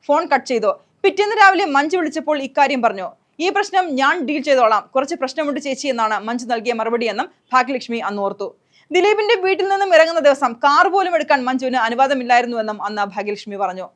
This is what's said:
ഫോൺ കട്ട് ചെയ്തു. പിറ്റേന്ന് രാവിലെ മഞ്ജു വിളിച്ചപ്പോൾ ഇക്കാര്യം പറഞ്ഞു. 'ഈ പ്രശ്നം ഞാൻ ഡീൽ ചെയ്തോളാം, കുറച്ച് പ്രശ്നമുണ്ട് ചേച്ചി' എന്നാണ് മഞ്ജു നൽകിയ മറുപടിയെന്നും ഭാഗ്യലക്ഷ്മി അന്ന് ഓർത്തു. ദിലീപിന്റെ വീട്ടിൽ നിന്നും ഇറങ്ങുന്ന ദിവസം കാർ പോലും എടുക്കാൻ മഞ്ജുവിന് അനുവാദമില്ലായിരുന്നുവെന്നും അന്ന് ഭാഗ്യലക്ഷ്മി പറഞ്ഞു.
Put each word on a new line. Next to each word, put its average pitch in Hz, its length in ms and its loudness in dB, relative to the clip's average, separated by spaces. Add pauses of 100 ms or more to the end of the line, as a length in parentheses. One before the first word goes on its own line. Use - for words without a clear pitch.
ഫോൺ 294 180 4
കട്ട് 262 180 0
ചെയ്തു. 214 260 0 (320)
പിറ്റേന്ന് 415 320 2
രാവിലെ 392 300 6
മഞ്ജു 294 320 0
വിളിച്ചപ്പോൾ 302 440 -2
ഇക്കാര്യം 269 400 0
പറഞ്ഞു. 196 260 -2 (320)
'ഈ 330 100 -2
പ്രശ്നം 392 360 0 (100)
ഞാൻ 269 200 2 (100)
ഡീൽ 294 160 -4
ചെയ്തോളാം, 233 420 2 (120)
കുറച്ച് 285 200 -2
പ്രശ്നമുണ്ട് 285 440 -6
ചേച്ചി' 285 280 -6
എന്നാണ് 220 320 -2
മഞ്ജു 226 260 -6
നൽകിയ 233 280 -4
മറുപടിയെന്നും 226 560 -2 (240)
ഭാഗ്യലക്ഷ്മി 247 440 0
അന്ന് 202 240 -6
ഓർത്തു. 196 260 -6 (440)
ദിലീപിന്റെ 415 440 2
വീട്ടിൽ 370 320 -2
നിന്നും 392 280 0
ഇറങ്ങുന്ന 320 260 4
ദിവസം 269 320 2
കാർ 294 340 4
പോലും 370 280 0
എടുക്കാൻ 294 280 2
മഞ്ജുവിന് 254 340 -2
അനുവാദമില്ലായിരുന്നുവെന്നും 240 1040 0
അന്ന് 208 180 -4
ഭാഗ്യലക്ഷ്മി 202 540 -6
പറഞ്ഞു. 185 400 -6